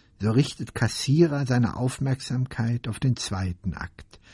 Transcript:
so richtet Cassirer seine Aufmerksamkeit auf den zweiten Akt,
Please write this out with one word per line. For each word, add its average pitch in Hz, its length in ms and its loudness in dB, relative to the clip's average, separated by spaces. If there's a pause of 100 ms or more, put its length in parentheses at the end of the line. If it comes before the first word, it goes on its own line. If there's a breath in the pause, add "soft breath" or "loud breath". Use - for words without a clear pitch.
(200 soft breath)
so 104 100 2
richtet 127 440 0
Cassirer 143 720 2
seine 123 300 2
Aufmerksamkeit 127 1080 -2
auf 110 120 -6
den 127 180 2
zweiten 92 580 -4
Akt, - 460 -14 (140)